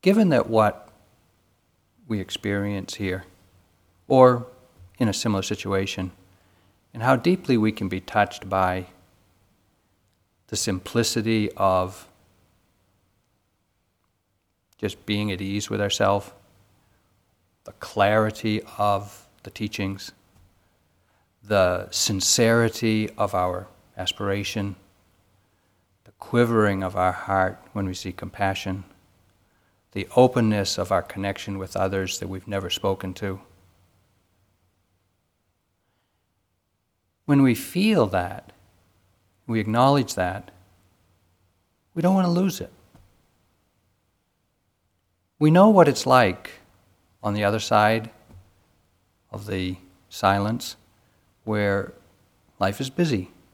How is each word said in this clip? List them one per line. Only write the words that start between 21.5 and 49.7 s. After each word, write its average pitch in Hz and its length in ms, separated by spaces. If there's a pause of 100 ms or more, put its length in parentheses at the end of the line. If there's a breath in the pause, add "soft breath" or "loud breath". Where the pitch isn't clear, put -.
sincerity 110 1200
of 101 240
our 92 320 (280)
aspiration, 98 800 (1300)
the - 100
quivering 110 680
of 92 120
our 92 160
heart 95 480 (140)
when 101 120
we 92 80
see 92 180
compassion, 95 720 (1080)
the 98 240
openness 110 640
of 95 140
our 90 120
connection 98 560
with 95 180
others 95 420
that 90 80
we've 92 200
never 98 220
spoken 95 440
to. 95 260 (3750)
When 139 160
we 127 140
feel 185 520
that, 90 440 (960)
we 113 120
acknowledge 120 560
that, 92 360 (1400)
we 170 80
don't 185 140
want 185 100
to 175 60
lose 180 300
it. - 100 (2750)
We 151 120
know 190 180
what 185 180
it's - 180
like 127 460 (720)
on 104 100
the 104 100
other 104 160
side 110 520 (1160)
of 104 160
the 92 300 (340)